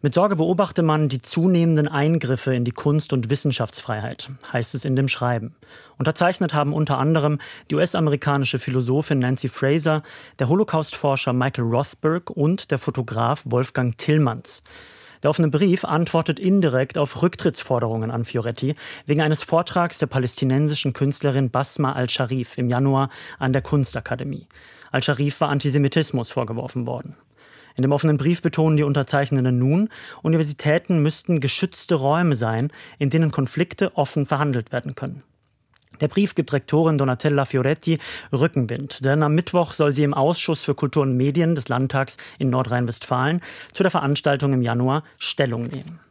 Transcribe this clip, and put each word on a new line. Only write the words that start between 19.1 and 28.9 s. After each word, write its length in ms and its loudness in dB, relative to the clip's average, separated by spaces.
eines 220 0
Vortrags 560 0
der 80 0
palästinensischen 840 0
Künstlerin 600 0
Basma 420 -2
al-Sharif 640 -4
im 100 -2
Januar 420 2
an 140 0
der 80 2
Kunstakademie. 880 -4
Al-Sharif 480 0
war 80 2
Antisemitismus 840 0
vorgeworfen 540 -6
worden. 300 -10
In 60 -2
dem 100 2
offenen 260 4
Brief 260 0
betonen 340 2
die 60 4
Unterzeichnenden 760 2